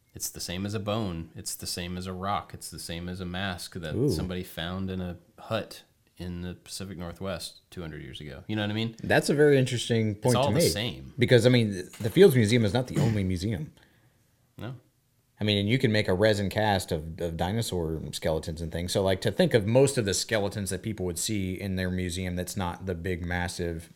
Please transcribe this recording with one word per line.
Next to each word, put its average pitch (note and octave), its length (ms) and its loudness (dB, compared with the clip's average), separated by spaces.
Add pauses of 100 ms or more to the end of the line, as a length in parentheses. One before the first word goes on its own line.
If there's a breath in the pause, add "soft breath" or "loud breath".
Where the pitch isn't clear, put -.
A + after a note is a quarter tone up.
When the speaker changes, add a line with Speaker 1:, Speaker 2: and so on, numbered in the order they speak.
(140)
Speaker 1:
it's - 160 -10
the - 120 -12
same F2+ 240 -6
as G2+ 80 -4
a A2 60 -4
bone. G2 540 -4
It's - 220 -10
the - 120 -12
same F2+ 300 -6
as F#2 100 -8
a F#2+ 60 -6
rock. F#2+ 400 -4
It's - 160 -14
the D#2+ 100 -14
same E2+ 280 -8
as F2+ 140 -8
a F#2 40 -8
mask F2+ 500 -6
that E2 200 -6
Speaker 2:
Ooh. C3 140 2
Speaker 1:
somebody F2+ 340 -2
found F#2 480 -6
in F#2 80 -6
a F2+ 180 -6 (220)
hut - 440 -6 (340)
in F2 240 -8
the F2+ 120 -8
Pacific F#2 460 -12
Northwest F2 600 -8 (100)
two F#2 100 -12
hundred D2+ 220 -10
years C2 180 -14
ago. C#2+ 260 -14
You G#2+ 80 -2
know G#2+ 60 0
what G#2 80 0
I G#2 40 -2
mean? A2 300 -2
Speaker 2:
That's C#3+ 260 2
a F3 40 2
very D3 240 8
interesting A#2 540 2
Speaker 1:
It's G2+ 80 -6
Speaker 2:
point B2 160 2
Speaker 1:
all B2+ 140 4
Speaker 2:
to G#2 40 2
Speaker 1:
the C#3 60 4
Speaker 2:
make. - 120 4
Speaker 1:
same. - 460 -6
Speaker 2:
Because, B2 300 8
I - 20 8
mean, A2 400 4 (100)
the G#2+ 120 -2
Fields F#3 240 10
Museum A#2 280 6
is G2 120 2
not C3 120 0
the - 120 -2
only A2 240 4
museum. F#2 480 -2 (840 soft breath)
Speaker 1:
No. A#2 200 -10 (680)
Speaker 2:
I - 20 -2
mean, G#2 140 2
and G2+ 100 2
you B2 120 4
can B2 120 4
make G#2+ 160 2
a F#2+ 60 2
resin G2+ 360 4
cast G#2 420 0
of, D#2+ 280 -4
of E2+ 160 -4
dinosaur E2+ 640 -2 (120)
skeletons D#2+ 500 -4
and E2 100 -6
things. F2 220 -4
So, G#2 80 2
like, F#2+ 200 2
to A2 100 0
think E3 240 4
of A2 100 2
most C3 320 4
of A#2 80 0
the F#2+ 80 0
skeletons G2+ 560 -2
that F2+ 140 -4
people G2+ 240 -6
would E2+ 100 -4
see F#2+ 420 -4
in G2 180 -4
their F#2 120 0
museum F2+ 460 -2
that's F2+ 200 -6
not F2+ 300 -4
the F#2+ 80 -2
big, F2 320 -4
massive, E2+ 720 -4